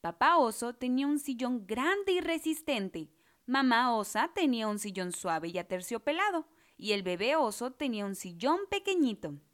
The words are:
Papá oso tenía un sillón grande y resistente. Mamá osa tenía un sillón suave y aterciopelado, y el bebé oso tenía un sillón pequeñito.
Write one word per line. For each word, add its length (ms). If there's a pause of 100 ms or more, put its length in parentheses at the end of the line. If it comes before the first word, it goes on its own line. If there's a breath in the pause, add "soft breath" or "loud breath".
Papá 340
oso 400
tenía 320
un 120
sillón 460
grande 460
y 80
resistente. 880 (360 soft breath)
Mamá 500
osa 400
tenía 320
un 120
sillón 340
suave 340
y 120
aterciopelado, 920 (260 soft breath)
y 160
el 120
bebé 340
oso 340
tenía 340
un 100
sillón 440 (100)
pequeñito. 680 (180)